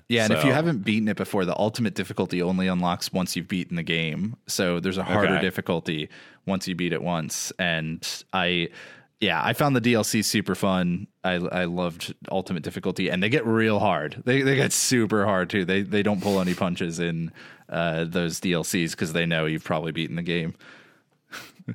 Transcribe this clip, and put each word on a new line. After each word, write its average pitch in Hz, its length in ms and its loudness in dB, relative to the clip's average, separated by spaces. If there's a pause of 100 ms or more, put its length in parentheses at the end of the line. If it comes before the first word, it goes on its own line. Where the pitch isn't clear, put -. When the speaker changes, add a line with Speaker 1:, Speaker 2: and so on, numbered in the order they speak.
Speaker 1:
Yeah, 117 160 2
and 107 80 4
if 80 140 4
you 131 60 6
Speaker 2:
So 131 40 4
Speaker 1:
haven't 147 300 0
beaten 107 240 2
it 101 80 -2
before, 98 260 0
the 87 160 0
ultimate 107 360 0
difficulty 92 460 -2
only 92 280 2
unlocks 90 420 0
once 92 240 0
you've 87 140 -6
beaten 90 260 -4
the 82 80 -2
game. 82 540 -2 (100)
So 87 320 0
there's 92 180 -2
a 92 60 -2
harder 92 300 2
Speaker 2:
Okay. 76 80 2
Speaker 1:
difficulty 82 680 -2 (380)
once 95 200 -2
you 92 100 -4
beat 87 180 -2
it - 100 -4
once. 85 560 -4
And 82 480 -2 (240)
I, 87 380 0 (520)
yeah, 85 220 2
I 107 80 2
found 139 240 2
the 120 60 2
D 120 140 4
L 107 100 2
C 110 160 2
super 98 340 0
fun. 92 520 0 (180)
I, 92 80 2
I 90 320 -2
loved 87 500 -4 (160)
ultimate 92 320 -4
difficulty, 90 460 -2
and 90 120 0
they 104 60 2
get 117 180 2
real 110 340 4
hard. 82 460 0
They, 135 160 2
they 135 140 4
get 123 160 2
super 110 540 2
hard 92 240 2
too. 98 160 0
They, 95 160 2
they 104 220 0
don't 104 180 2
pull 98 180 2
any 90 140 2
punches 87 460 -2
in, 85 340 -4 (340)
uh, 82 380 -2
those 85 340 -2
D 90 140 0
L 80 100 2
Cs 82 320 0
'cause 82 160 -2
they 85 140 2
know 80 200 2
you've 80 200 -2
probably 80 260 -2
beaten 78 240 -4
the 85 80 -4
game. 85 320 -2 (1200)